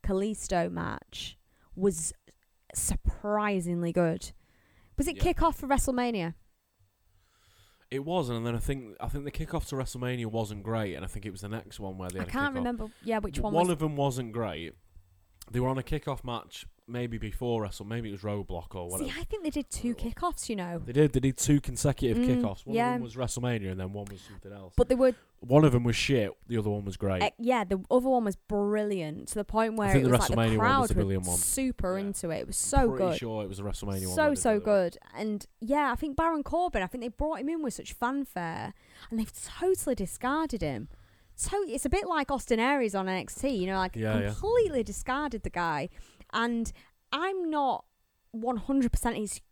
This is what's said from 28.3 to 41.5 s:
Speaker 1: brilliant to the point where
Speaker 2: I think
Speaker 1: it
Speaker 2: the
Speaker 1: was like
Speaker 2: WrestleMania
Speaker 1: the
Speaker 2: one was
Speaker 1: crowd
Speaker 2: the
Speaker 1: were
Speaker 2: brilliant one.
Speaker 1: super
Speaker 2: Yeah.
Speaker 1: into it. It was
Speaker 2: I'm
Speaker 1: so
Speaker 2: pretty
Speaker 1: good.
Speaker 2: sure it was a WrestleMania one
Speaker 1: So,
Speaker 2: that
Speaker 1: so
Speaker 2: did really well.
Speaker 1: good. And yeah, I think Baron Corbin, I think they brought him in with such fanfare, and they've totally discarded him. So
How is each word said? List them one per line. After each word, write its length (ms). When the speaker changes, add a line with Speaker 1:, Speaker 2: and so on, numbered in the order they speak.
Speaker 1:
brilliant 920
to 80
the 80
point 320
where 120
Speaker 2:
I 40
think 120
Speaker 1:
it 40
Speaker 2:
the 100
Speaker 1:
was 100
like 20
Speaker 2:
WrestleMania 220
Speaker 1:
the 60
Speaker 2:
one 0
was 0
Speaker 1:
crowd 300
Speaker 2:
the 60
Speaker 1:
were 20
Speaker 2:
brilliant 300
one. 100
Speaker 1:
super 640
Speaker 2:
Yeah. 80
Speaker 1:
into 240
it. 100
It 60
was 100
Speaker 2:
I'm 80
Speaker 1:
so 100
Speaker 2:
pretty 200
Speaker 1:
good. 80
Speaker 2:
sure 260
it 40
was 120
a 20
WrestleMania 440
one 100
Speaker 1:
So, 140
Speaker 2:
that 80
Speaker 1:
so 160
Speaker 2:
did 120
really 0
well. 240
Speaker 1:
good. 80
And 300
yeah, 320
I 20
think 220
Baron 260
Corbin, 400
I 60
think 140
they 60
brought 320
him 80
in 140
with 120
such 180
fanfare, 840
and 80
they've 140
totally 360
discarded 680
him. 260
So 300